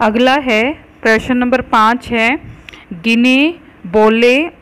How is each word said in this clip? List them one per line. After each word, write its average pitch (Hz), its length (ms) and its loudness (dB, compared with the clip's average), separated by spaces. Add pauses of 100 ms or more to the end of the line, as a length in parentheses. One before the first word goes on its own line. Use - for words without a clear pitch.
अगला 240 400 0
है 226 200 -2 (400)
प्रश्न 226 360 0
नंबर 247 240 -2
पाँच 233 500 0
है, 226 180 0 (640)
गिने, 247 600 0 (340)
बोले 226 600 2 (140)